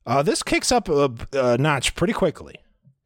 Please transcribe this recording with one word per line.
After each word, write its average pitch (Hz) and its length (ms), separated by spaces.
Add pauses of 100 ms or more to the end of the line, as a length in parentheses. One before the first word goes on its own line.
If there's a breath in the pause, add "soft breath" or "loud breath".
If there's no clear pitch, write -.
Uh, 135 140
this 208 220
kicks - 280
up 240 160
a, 143 240 (220)
a 127 240
notch 139 380
pretty 185 180
quickly. - 420 (500)